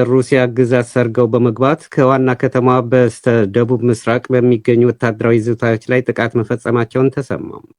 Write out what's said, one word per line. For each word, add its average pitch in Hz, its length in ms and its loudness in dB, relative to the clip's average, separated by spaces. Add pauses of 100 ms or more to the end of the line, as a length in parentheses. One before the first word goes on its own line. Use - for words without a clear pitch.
ሩሲያ 127 440 2
ግዛት 120 380 0
ሰርገው 120 420 0
በመግባት 123 520 0 (100)
ከዋና 131 440 2
ከተማ 127 340 0 (140)
በስተ 120 440 0 (220)
ደቡብ 117 360 0
ምስራቅ 120 460 -2
በሚገኙ 120 540 2
ወታደራዊ 117 520 0
ይዞታዎች 113 500 -2
ላይ 127 160 0
ጥቃት 117 320 -4
መፈጸማቸውን 120 760 -2
ተሰማም። - 540 -10 (120)